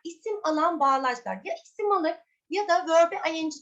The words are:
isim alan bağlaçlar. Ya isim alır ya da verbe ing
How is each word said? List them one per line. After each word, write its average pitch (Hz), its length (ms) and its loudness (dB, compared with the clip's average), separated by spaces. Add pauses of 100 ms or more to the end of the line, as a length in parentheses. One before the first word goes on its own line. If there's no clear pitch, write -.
isim 415 380 -8
alan 311 380 0
bağlaçlar. 254 640 0
Ya - 100 -6 (100)
isim 415 280 -2
alır 339 220 0 (340)
ya 403 200 -2
da 349 200 2
verbe 330 500 2
ing 320 240 -4